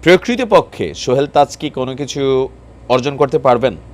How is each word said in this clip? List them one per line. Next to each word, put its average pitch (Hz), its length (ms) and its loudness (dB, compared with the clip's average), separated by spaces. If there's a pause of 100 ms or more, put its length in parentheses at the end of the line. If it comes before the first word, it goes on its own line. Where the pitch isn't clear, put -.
প্রকৃতপক্ষে 185 920 0
সোহেল 139 320 -2
তাজ 143 300 0
কি 151 140 -8
কোনো 131 260 -8
কিছু 135 520 -2 (400)
অর্জন 127 280 0
করতে 139 220 0
পারবেন? 120 380 2 (180)